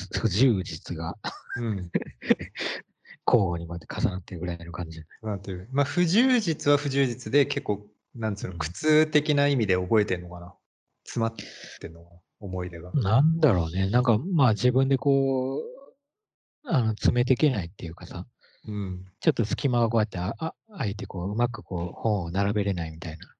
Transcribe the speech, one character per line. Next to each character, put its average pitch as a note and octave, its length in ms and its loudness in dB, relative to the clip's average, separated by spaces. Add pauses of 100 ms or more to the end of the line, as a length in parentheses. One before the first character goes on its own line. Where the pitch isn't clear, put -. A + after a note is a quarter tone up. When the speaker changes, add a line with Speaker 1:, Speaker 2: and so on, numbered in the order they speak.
(200)
Speaker 1:
不 - 80 2
充 G2+ 340 4
実 - 340 -8
が、 E2 200 -4 (400)
Speaker 2:
う B2 40 -6
ん。 G2+ 340 -4
Speaker 1:
<laughs> - 1300 -6
交 A2 200 4
互 F2 160 -2
に E2 80 -6
こ E2 60 -6
う - 20 -4
や - 0 -
っ - 20 -6
て - 100 -14
重 G#2+ 220 0
な F2+ 80 -4
っ F2+ 40 -8
て - 120 -12
る E2+ 60 -6
ぐ F2 60 -4
ら F2 80 -2
い E2+ 40 -6
の E2+ 140 -12
感 E2 180 -6
じ。 D#2+ 100 -10 (220)
Speaker 2:
重 A2 80 -4
な G2+ 60 -2
っ F#2+ 40 -6
て G2 120 -8
る。 F#2 180 -8
ま C3+ 120 2
あ、 - 20 0
不 F3 200 0
充 A#3 360 4
実 D#3+ 320 2
は D3 40 6
不 C#3+ 120 -2
充 C#3 180 2
実 A#2 260 -4
で C#3 140 6
結 - 180 -4
構、 G2+ 220 -2 (300)
な A2+ 140 -2
ん G#2 40 -2
つ - 100 -6
う F#2 40 -4
の、 F2 60 -8
Speaker 1:
う - 20 -8
ん。 - 20 -6
Speaker 2:
苦 E2 120 -4
痛 D#3 360 4
的 D3+ 300 2
な C#3+ 100 4
意 C#3+ 80 2
味 A#2 140 2
で F#2 80 4
覚 F#2 240 4
え G#2 40 4
て F#2+ 120 -2
ん F2 60 -6
の F2 60 -12
か F2 120 -12
な。 F2 140 -14 (500)
詰 - 180 -4
ま A2+ 60 2
っ A#2 60 -8 (460)
て - 80 -10
ん E2 40 -14
の E2 100 -16
か E2+ 80 -20
な、 F2 100 -20 (200)
思 F#2 240 -4
い F2+ 60 -6
出 E2+ 100 -10
が。 F2 120 -12
Speaker 1:
な A#2 300 4
ん D#3+ 180 4
だ C#3+ 120 6
ろ E2+ 160 4
う D#2+ 40 -8
ね。 F#2+ 160 2
な A#2 120 2
ん - 20 4
か、 A#2 160 4
ま D3+ 300 2
あ、 - 20 6
自 A#2 200 2
分 C3 180 2
で C3+ 100 2
こ C3+ 600 0
う、 - 1120 -16
あ E3 120 2
の、 A2+ 80 2
詰 - 260 2
め A#2+ 100 2
て B2+ 100 4
い - 20 2
け D3+ 140 4
な A2 120 -2
い E2+ 60 -6
っ - 20 -16
て - 160 -10
い - 20 -6
う D#2+ 60 -8
か - 120 -12
さ。 - 200 -8 (400)
Speaker 2:
う A2 40 -8
ん。 F#2+ 360 -4 (140)
Speaker 1:
ち - 80 -2
ょ - 20 6
っ - 20 6
と A2+ 120 0
隙 - 240 -2
間 A#2+ 120 2
が A#2 80 2
こ A#2 100 0
う - 20 4
や G#2+ 40 2
っ G#2 40 -2
て、 - 100 -8
あ、 F2+ 200 -4
あ、 E3 160 -6 (140)
空 F3+ 180 -6
い G2 80 -4
て - 120 -8
こ F2 180 -6
う、 G2 60 -4
う G#2 40 -4
ま A#2+ 140 0
く - 140 -10
こ F2 340 -6
う、 - 40 -14
本 G#2 240 0
を E2+ 60 -6
並 G2 220 0
べ G2+ 120 0
れ F#2+ 100 0
な E2+ 120 -2
い D#2+ 40 -6
み D#2+ 80 -12
た D#2+ 120 -8
い D#2 60 -8
な。 - 100 -18 (120)